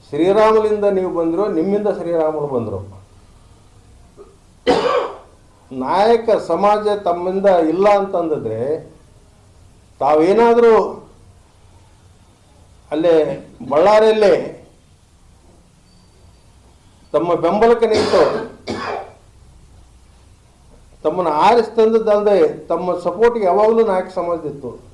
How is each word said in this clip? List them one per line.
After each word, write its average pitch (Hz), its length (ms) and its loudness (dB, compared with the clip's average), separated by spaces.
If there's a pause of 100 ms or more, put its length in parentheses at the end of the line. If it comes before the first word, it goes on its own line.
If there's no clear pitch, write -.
ಶ್ರೀರಾಮುಲಿಂದ 208 760 2
ನೀವು 185 300 0
ಬಂದ್ರು, 165 340 -2
ನಿಮ್ಮಿಂದ 202 400 -2
ಶ್ರೀರಾಮುಲು 160 580 -2
ಬಂದ್ರು. 107 540 -8 (2750)
ನಾಯಕ 202 580 0
ಸಮಾಜ 202 580 0 (160)
ತಮ್ಮಿಂದ 185 420 -2
ಇಲ್ಲ 180 420 2
ಅಂತಂದಿದ್ರೆ 160 1000 -2 (1080)
ತಾವೇನಾದ್ರೂ 208 1040 2 (1800)
ಅಲ್ಲೇ 160 580 0 (200)
ಬಳ್ಳಾರಿಯಲ್ಲೇ 208 880 2 (2500)
ತಮ್ಮ 170 220 0
ಬೆಂಬಲಕ್ಕೆ 220 520 2
ನಿಂತು - 640 0 (2500)
ತಮ್ಮನ್ನು 165 280 -4
ಆರಿಸಿ 180 460 2
ತಂದದ್ದಲ್ಲದೆ 208 920 2
ತಮ್ಮ 175 320 -4
ಸಪೋರ್ಟ್ಗೆ 220 460 0
ಯಾವಾಗಲೂ 214 420 2
ನಾಯಕ 185 280 -2
ಸಮಾಜ 170 300 -6
ಇತ್ತು. 139 360 -12 (140)